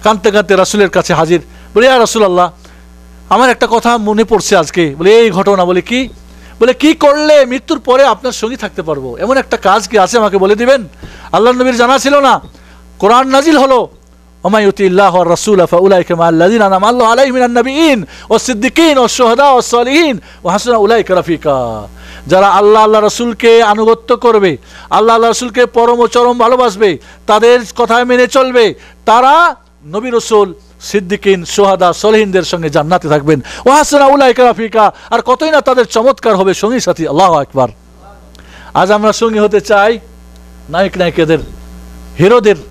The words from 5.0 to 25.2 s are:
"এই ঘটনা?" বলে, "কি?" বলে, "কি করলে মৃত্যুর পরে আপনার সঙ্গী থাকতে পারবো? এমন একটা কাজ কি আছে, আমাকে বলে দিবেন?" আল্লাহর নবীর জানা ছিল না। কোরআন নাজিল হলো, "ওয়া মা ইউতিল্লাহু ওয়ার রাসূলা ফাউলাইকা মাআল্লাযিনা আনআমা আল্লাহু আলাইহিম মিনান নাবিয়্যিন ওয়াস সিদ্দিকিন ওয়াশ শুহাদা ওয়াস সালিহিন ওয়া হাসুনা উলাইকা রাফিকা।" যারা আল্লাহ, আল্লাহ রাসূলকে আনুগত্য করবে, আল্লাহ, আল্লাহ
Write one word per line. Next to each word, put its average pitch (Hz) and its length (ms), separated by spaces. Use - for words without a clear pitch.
"এই 226 120
ঘটনা?" 190 340
বলে, 180 180
"কি?" 247 260
বলে, 247 140
"কি 302 200
করলে 302 520
মৃত্যুর 254 340
পরে 262 240
আপনার 247 280
সঙ্গী 233 240
থাকতে 196 260
পারবো? 135 340
এমন 214 200
একটা 247 200
কাজ 202 320
কি 214 100
আছে, 196 200
আমাকে 196 200
বলে 196 180
দিবেন?" 240 320
আল্লাহর 226 240
নবীর 254 200
জানা 240 220
ছিল 277 220
না। 240 200
কোরআন 240 300
নাজিল 277 300
হলো, 262 180
"ওয়া - 720
মা 214 120
ইউতিল্লাহু 196 560
ওয়ার 175 140
রাসূলা 180 360
ফাউলাইকা 185 480
মাআল্লাযিনা 170 520
আনআমা 190 220
আল্লাহু 240 220
আলাইহিম 254 240
মিনান 247 160
নাবিয়্যিন 262 540
ওয়াস 220 120
সিদ্দিকিন 262 560
ওয়াশ 240 140
শুহাদা 254 380
ওয়াস 247 200
সালিহিন 254 500
ওয়া 175 80
হাসুনা 226 240
উলাইকা 208 380
রাফিকা।" 135 720
যারা 185 220
আল্লাহ, 208 360
আল্লাহ 214 160
রাসূলকে 226 640
আনুগত্য 226 540
করবে, 208 400
আল্লাহ, 220 240
আল্লাহ 226 160